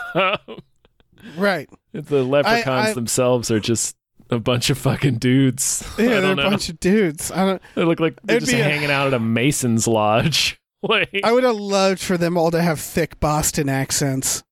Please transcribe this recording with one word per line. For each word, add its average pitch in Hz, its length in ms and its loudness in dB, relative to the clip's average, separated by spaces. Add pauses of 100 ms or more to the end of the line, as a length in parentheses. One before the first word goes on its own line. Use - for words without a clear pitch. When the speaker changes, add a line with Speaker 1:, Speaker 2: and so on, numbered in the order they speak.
(140)
Speaker 1:
<laughs> 190 60 0 (1160)
Speaker 2:
Right. 180 320 -2 (240)
Speaker 1:
The 143 320 0
leprechauns 151 640 2
Speaker 2:
I, 220 40 0
I 214 40 -6
Speaker 1:
themselves 123 560 0
are 110 100 2
just - 360 -2 (340)
a 123 80 0
bunch 123 320 0
of 131 80 -2
fucking 131 400 0
dudes. 131 640 2 (100)
<laughs> - 60 -6
Speaker 2:
Yeah, 208 60 2
Speaker 1:
I 240 40 2
Speaker 2:
they're 214 140 2
Speaker 1:
don't 190 160 0
Speaker 2:
a 139 60 0
Speaker 1:
know. 139 60 2
Speaker 2:
bunch - 180 -2
of 165 120 -12
dudes. 180 500 0
I 185 140 0
don't 190 180 -2 (120)
Speaker 1:
They 180 100 0
look 165 160 2
like 165 240 -2
they're 220 140 2
Speaker 2:
It'd 226 100 -2
Speaker 1:
just 247 80 2
Speaker 2:
be - 40 2
a 147 40 2
Speaker 1:
hanging 147 260 0
out 139 180 2
at 135 60 2
a 123 60 0
Mason's 113 680 0
lodge. 113 760 2
<laughs> - 40 -20 (160)
Like 202 280 0 (120)
Speaker 2:
I 208 80 2
would 254 140 4
have 240 120 2
loved 196 440 0
for 185 160 0
them 170 220 0
all 165 140 2
to 165 100 2
have 165 180 0
thick - 400 -4
Boston 151 480 0
accents. 135 840 -2